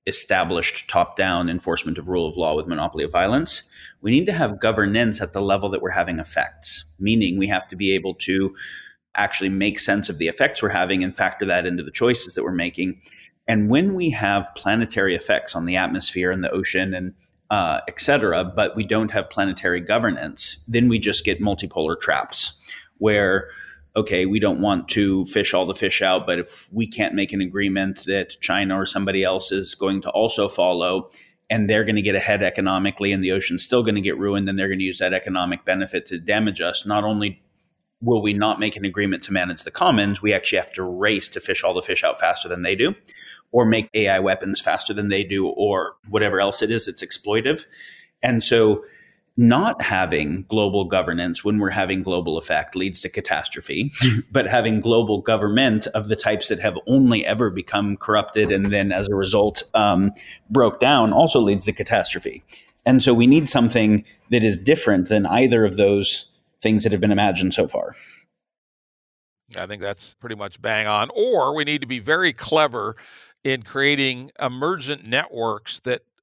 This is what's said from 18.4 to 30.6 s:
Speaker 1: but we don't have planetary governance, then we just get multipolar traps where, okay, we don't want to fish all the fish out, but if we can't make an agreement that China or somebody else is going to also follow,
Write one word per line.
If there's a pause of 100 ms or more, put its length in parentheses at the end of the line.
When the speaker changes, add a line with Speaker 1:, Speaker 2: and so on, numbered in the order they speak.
Speaker 1:
but
we
don't
have
planetary
governance,
then
we
just
get
multipolar
traps (440)
where, (460)
okay,
we
don't
want
to
fish
all
the
fish
out,
but
if
we
can't
make
an
agreement
that
China
or
somebody
else
is
going
to
also
follow, (400)